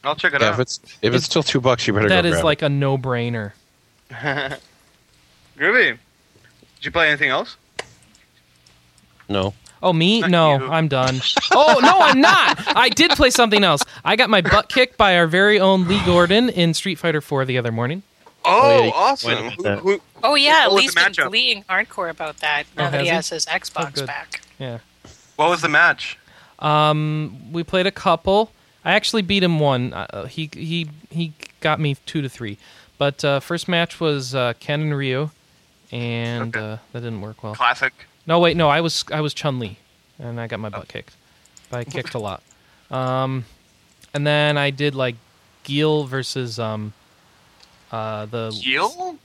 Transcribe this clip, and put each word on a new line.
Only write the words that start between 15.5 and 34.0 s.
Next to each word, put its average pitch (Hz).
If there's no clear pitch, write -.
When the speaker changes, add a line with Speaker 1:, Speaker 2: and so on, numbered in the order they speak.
Speaker 3:
own 190
Lee 196
Gordon 180
in 170
Street 185
Fighter 156
four 135
the 127
other 120
morning. 123
Speaker 1:
Oh, 190
Speaker 2:
Oh, 277
yeah, 113
you 110
Speaker 1:
awesome. 185
Speaker 2:
went 107
with 101
Speaker 1:
Who, 175
Speaker 2:
that. 101
Speaker 1:
who, 190
Speaker 4:
Oh, 277
yeah, 294
Speaker 1:
what 196
was 196
Speaker 4:
Lee's 180
Speaker 1:
the 170
Speaker 4:
been 196
Speaker 1:
matchup? 147
Speaker 4:
gleeing 226
hardcore 190
about 160
that 151
now 143
Speaker 3:
Oh, 139
Speaker 4:
that 143
he 143
Speaker 3:
has 170
Speaker 4:
has 160
Speaker 3:
he? 160
Speaker 4:
his 180
Xbox -
Speaker 3:
Oh, 143
good. 139
Speaker 4:
back. 143
Speaker 3:
Yeah. 120
Speaker 1:
What 156
was 170
the 165
match? 156
Speaker 3:
Um, 151
we 170
played 185
a 196
couple. 196
I 175
actually 214
beat 190
him 170
one. 131
Uh, 95
he, 151
he, 165
he 165
got 151
me 147
two -
to 135
three. 101
But, 143
uh, 139
first -
match 170
was, 139